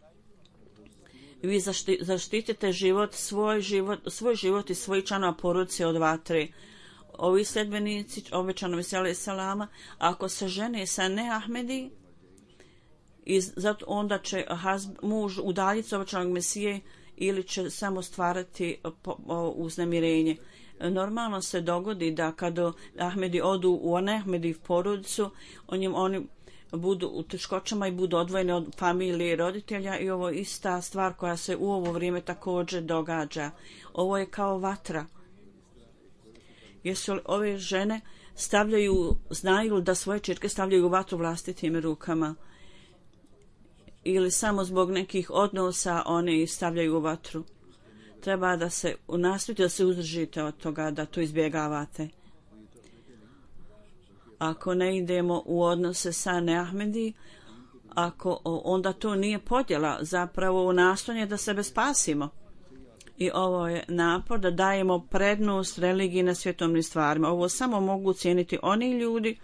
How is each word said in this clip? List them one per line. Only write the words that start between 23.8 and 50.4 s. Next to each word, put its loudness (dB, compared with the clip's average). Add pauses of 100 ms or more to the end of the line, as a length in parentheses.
u 2
Ahmedi 0
porodicu, 0 (380)
on -2
njim, 0
oni 0 (440)
budu 0
u -6
teškoćama -4
i -2
budu 0
odvojeni 2
od -2
familije 0
i 2
roditelja -2
i -2
ovo -2
je -2
ista -4
stvar -2
koja -4
se -4
u 0
ovo 0
vrijeme -2
također -4
događa. -2 (420)
Ovo 2
je -2
kao -2
vatra. -4 (1800)
Jesu -2
li -2
ove 0
žene -2 (340)
stavljaju, 4 (140)
znaju 2
li 4
da 2
svoje -2
čerke -2
stavljaju 4
u 6
vatru 2
vlastitim -2
rukama? 0 (1700)
Ili 2
samo 2
zbog 2
nekih -2
odnosa 2
one 2
ih 0
stavljaju 0
u 0
vatru? -4 (760)
Treba 2
da 0
se, -2 (120)
nastojite 0
da 6
se 2
uzdržite 0